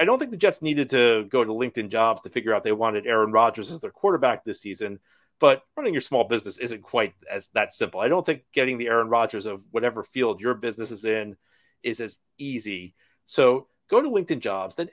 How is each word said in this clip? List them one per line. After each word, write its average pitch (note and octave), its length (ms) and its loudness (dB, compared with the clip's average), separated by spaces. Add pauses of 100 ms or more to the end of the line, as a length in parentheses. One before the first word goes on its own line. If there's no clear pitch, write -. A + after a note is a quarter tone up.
I - 20 4
don't A#3+ 160 4
think C#4 120 -6
the G#3 60 -10
Jets F#3 240 2
needed D3 280 -2
to A#2 400 4
go B2 160 2
to G#2+ 40 -6
LinkedIn A2+ 380 -4
Jobs A2 360 2
to G2 60 -16
figure A2 240 -2
out G2+ 120 0
they A2 80 2
wanted G#2+ 340 -2
Aaron A2 240 2
Rodgers A2 400 4
as E3 80 -12
their G#2 100 -10
quarterback C3 540 0
this G#2+ 160 -8
season, G2+ 400 -10 (380)
but C3+ 260 6 (120)
running B3+ 180 -2
your C#3+ 60 -2
small C3 240 2
business G#2 360 -4
isn't A#2 220 -8
quite G#2+ 320 -2 (160)
as G2+ 180 -10
that G#2 260 -2
simple. - 260 -6
I A2 80 2
don't F3 180 0
think D3 280 -4
getting C3 240 0
the A#2+ 100 -6
Aaron A2+ 220 2
Rodgers A2+ 360 0
of G2+ 160 -10 (100)
whatever A2+ 300 -2
field A2+ 380 -2
your A#2+ 140 0
business A2 380 -8
is G#2 120 -14
in G#2+ 320 -2 (480)
is A#2 160 -6
as A2 200 -12 (180)
easy. G#2 560 -10 (320)
So C3 420 2 (220)
go A#3 120 4
to D4+ 60 0
LinkedIn F3+ 320 -2
Jobs, G2 360 -6
then E3+ 180 -6